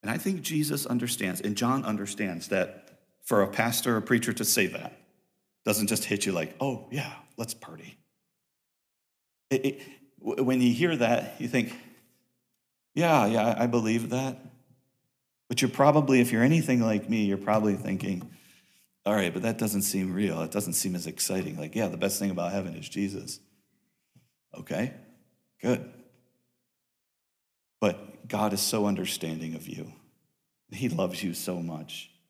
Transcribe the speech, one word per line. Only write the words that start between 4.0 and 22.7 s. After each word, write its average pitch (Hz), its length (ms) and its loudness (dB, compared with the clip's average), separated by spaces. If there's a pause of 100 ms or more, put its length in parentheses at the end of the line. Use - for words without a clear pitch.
preacher 117 300 2
to 107 140 -2
say 101 220 2
that - 300 -10 (680)
doesn't 107 220 2
just 107 180 0
hit 101 200 -2
you 98 60 0
like, 82 300 -4
"Oh, 131 300 -4
yeah, 131 220 -6 (220)
let's 117 180 -8
party." - 440 -18 (1500)
It, 131 160 0
it, 135 160 -2 (380)
w-, 113 240 -2
when 127 180 4
you 123 100 8
hear 160 240 2
that, 120 440 2
you 123 80 -4
think, 120 280 0 (1160)
"Yeah, 156 320 6
yeah, 110 220 4
I, 117 160 2
I 123 40 2
believe 117 440 2
that." 131 280 -2 (1080)
But 123 120 0
you're 127 100 2
probably, 135 500 6
if 117 100 4
you're 113 120 4
anything 139 360 4
like 110 300 2
me, 107 160 2
you're 98 120 2
probably 107 380 2
thinking, 92 540 -4 (760)
"All 104 120 2
right, 90 180 2
but 92 80 -4
that 113 160 0
doesn't 101 240 0
seem 95 320 0
real. 87 300 0
It 80 80 -6
doesn't 101 220 -4
seem 90 220 -2
as 90 120 -6
exciting." 90 500 -4
Like, 78 180 -8
"Yeah, 110 120 0
the 87 100 -6
best 98 220 -2
thing 101 100 0
about 87 240 -2
heaven 92 220 -4